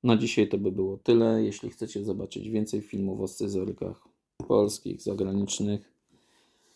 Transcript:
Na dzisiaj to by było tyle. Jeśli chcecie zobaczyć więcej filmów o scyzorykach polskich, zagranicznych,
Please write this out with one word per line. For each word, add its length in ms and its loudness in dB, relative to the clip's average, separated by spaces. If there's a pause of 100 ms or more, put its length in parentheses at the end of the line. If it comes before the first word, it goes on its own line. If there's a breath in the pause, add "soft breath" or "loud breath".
Na 120 8
dzisiaj 320 2
to 80 0
by 140 0
było 260 -2
tyle. 460 4
Jeśli 260 -4
chcecie 340 -8
zobaczyć 460 -6
więcej 320 -2
filmów 400 -4
o 60 -4
scyzorykach 800 -6 (400)
polskich, 540 2
zagranicznych, 920 -2 (840 soft breath)